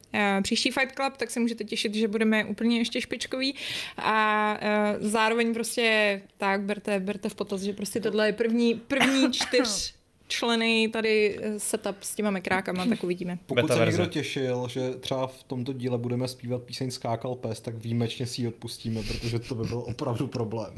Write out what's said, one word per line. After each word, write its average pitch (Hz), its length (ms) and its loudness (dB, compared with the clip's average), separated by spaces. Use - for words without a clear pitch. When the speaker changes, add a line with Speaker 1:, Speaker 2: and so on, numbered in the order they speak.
Speaker 1:
eh, 202 300 2
příští 233 280 2
Fight 262 240 0
Club, 269 220 -2
tak 233 140 -6
se - 80 -4
můžete 233 240 0
těšit, 214 320 -4
že 220 120 2
budeme 220 380 2
úplně 226 320 0
ještě 233 240 0
špičkový 269 540 -4
a, 214 640 2
eh, 208 380 2
zároveň 226 540 2
prostě 220 680 2
tak, 196 240 2
berte, 202 380 0
berte 202 300 -4
v - 60 -10
potaz, 196 260 -4
že 202 120 -2
prostě 202 260 -2
tohle 214 280 2
je 214 60 4
první, 233 420 4
první 262 560 4
Speaker 2:
<coughs> - 20 -2
Speaker 1:
čtyř - 600 0
členy 226 640 2
tady, 214 480 2
eh, 214 180 -4
setup 208 440 -4
s - 120 -8
těma 208 160 0
mekrákama, 185 540 -2
tak 226 180 2
uvidíme. 180 420 -4
Speaker 3:
Pokud 123 160 2
Speaker 4:
Beta - 120 4
Speaker 3:
se 117 60 6
Speaker 4:
verze. 117 180 6
Speaker 3:
někdo 175 160 2
těšil, 127 540 -2
že 127 220 -2
třeba 131 280 -2
v - 160 -12
tomto 127 300 -4
díle 123 240 -2
budeme 123 300 -2
zpívat 123 360 -6
píseň 127 280 -6
Skákal 123 440 -4
pes, 117 260 -6
tak 117 140 -8
výjimečně 117 520 -2
si 123 140 -6
ji 117 60 0
odpustíme, 113 560 -6
protože 117 360 -2
to 117 160 -6
by 113 120 -4
byl 113 120 -4
opravdu 120 480 -4
problém. 107 500 -6